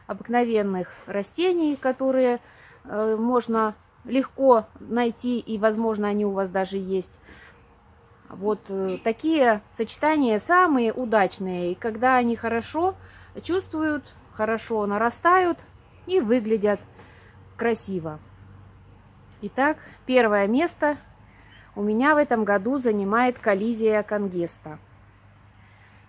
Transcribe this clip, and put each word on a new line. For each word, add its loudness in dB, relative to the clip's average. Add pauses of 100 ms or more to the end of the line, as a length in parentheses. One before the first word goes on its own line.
обыкновенных -2 (140)
растений, -2
которые, 0 (460)
э, -2
можно 0 (300)
легко 2 (120)
найти, -2
и, -6
возможно, 0
они -2
у -2
вас -4
даже -4
есть. -6 (1080)
Вот, -4
э, -4
такие 2 (160)
сочетания 0
самые 2
удачные, 0
и -6
когда 0
они 2
хорошо -4 (480)
чувствуют, -4 (300)
хорошо -2
нарастают 2 (480)
и 2
выглядят 0 (760)
красиво. -4 (1200)
Итак, 0 (300)
первое 4
место 0 (800)
у -6
меня 2
в 4
этом 2
году 0
занимает 0
Колизия 0
конгеста. -6 (1300)